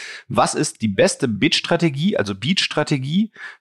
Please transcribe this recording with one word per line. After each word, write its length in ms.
was 280
ist 260
die 60
beste 400
Bid-Strategie, 920
also 160
Beat-Strategie 960